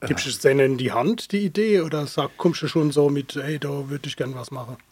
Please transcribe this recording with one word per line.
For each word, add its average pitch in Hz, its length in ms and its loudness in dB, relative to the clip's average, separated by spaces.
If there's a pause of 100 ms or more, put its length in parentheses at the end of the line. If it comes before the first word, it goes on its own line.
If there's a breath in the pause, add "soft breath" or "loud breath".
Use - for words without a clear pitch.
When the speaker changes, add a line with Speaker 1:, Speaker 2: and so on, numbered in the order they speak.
Speaker 1:
äh - 60 -8
Speaker 2:
Gibst - 200 -2
du 135 40 -4
es 117 80 -6
denen 139 220 6
in 135 180 4
die 123 140 -2
Hand, 143 400 0
die 202 80 0
Idee, 202 400 2
oder 151 260 -2
sag, 139 300 -4
kommst - 260 0
du 156 60 -2
schon 151 240 2
so 147 180 6
mit, 143 240 -2
„Ey, 143 240 -4
da 143 300 -6
würd 143 180 -8
ich 135 100 -8
gern 131 200 -4
was 123 160 -10
machen“? 123 240 -10 (160)